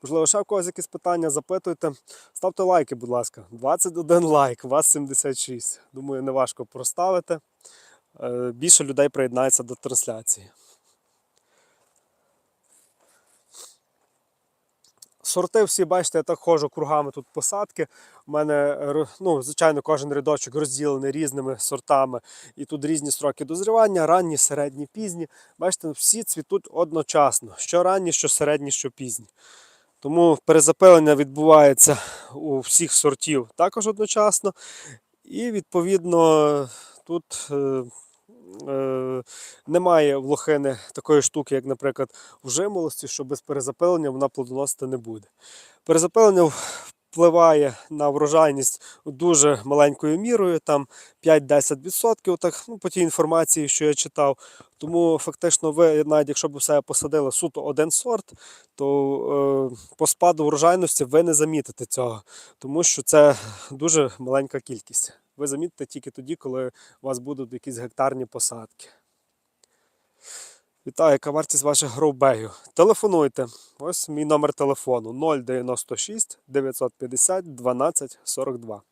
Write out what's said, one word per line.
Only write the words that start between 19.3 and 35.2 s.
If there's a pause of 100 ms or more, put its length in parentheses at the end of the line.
звичайно,
кожен
рядочок
розділений
різними
сортами. (340)
І
тут
різні
строки
дозрівання,
ранні,
середні,
пізні. (300)
Бачите,
всі
цвітуть
одночасно.
Що
ранні,
що
середні,
що
пізні. (760)
Тому
перезапилення
відбувається (360)
у
всіх
сортів
також
одночасно. (720)